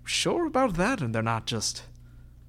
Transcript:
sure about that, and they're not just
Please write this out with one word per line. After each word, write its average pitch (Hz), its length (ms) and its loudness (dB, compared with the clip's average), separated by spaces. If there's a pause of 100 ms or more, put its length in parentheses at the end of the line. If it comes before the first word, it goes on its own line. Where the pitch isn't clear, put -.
sure 330 400 2
about 262 300 2
that, 202 260 2
and 117 120 0
they're 113 80 2
not 113 240 2
just - 380 -2 (640)